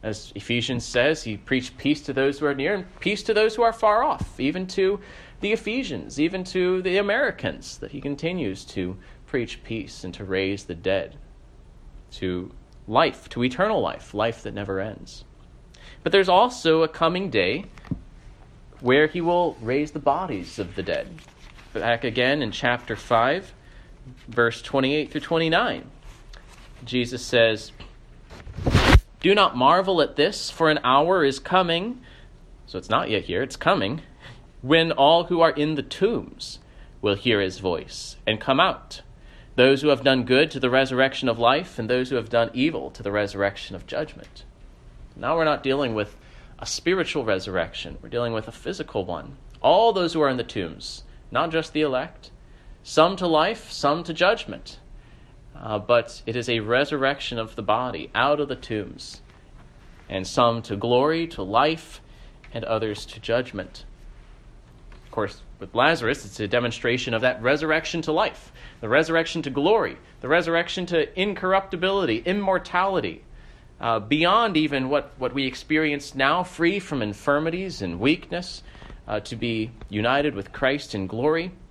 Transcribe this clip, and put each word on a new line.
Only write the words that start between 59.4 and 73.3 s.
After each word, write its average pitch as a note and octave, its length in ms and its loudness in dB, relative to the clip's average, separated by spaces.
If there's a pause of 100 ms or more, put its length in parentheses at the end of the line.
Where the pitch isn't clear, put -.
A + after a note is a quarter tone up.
and F#2+ 180 -6
some A#2 360 2
to G#2 160 -8
glory, C#3 500 2
to A2+ 160 -10
life, C#3 560 0 (540)
and A#2 100 -8
others A2 420 -4
to - 140 -18
judgment. A2+ 640 -4 (1200)
Of - 60 -20
course, G2+ 300 -4 (180)
with F#2+ 160 -12
Lazarus, B2 480 2
it's G2 160 -16
a G#2+ 80 -2
demonstration A#2+ 640 -2
of A2 80 0
that B2+ 200 0
resurrection D#3 640 0
to D#3 100 -2
life, - 400 -2 (260)
the A2+ 80 -8
resurrection D#3+ 540 2
to C#3 80 -6
glory, C#3+ 480 2 (240)
the B2 80 -8
resurrection E3+ 580 0
to E3+ 320 0
incorruptibility, F#3+ 1080 0
immortality, F#3 1000 -2 (580)